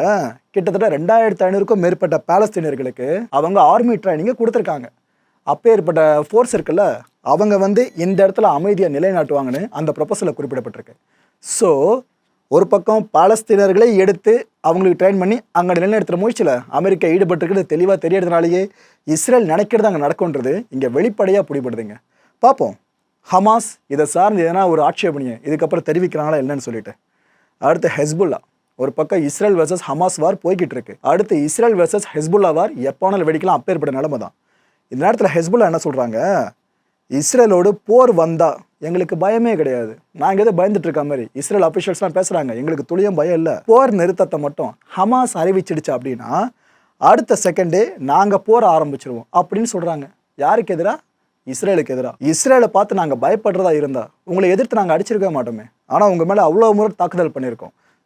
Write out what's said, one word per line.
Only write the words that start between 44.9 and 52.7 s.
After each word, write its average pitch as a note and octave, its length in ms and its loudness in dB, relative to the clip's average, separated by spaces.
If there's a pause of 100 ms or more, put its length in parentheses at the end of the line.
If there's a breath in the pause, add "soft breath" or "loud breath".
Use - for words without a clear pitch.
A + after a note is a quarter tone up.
ஹமாஸ் A#3+ 380 0
அறிவிச்சிடுச்சு E3+ 640 -2
அப்படின்னா, B2 460 -4 (580)
அடுத்த G3+ 420 4
செகண்டே F3+ 400 0 (160)
நாங்க F#3 400 2
போர் A3 260 2
ஆரம்பிச்சிருவோம்" C#3+ 680 0
அப்படின்னு G3 400 -2
சொல்றாங்க. E3 340 -6 (280)
யாருக்கு F3+ 420 0
எதிரா? F#3 180 -2 (520)
இஸ்ரேலுக்கு D3 500 -2
எதிரா. B2 240 -6
"இஸ்ரேலை A#3 460 2
பார்த்து G#3 340 0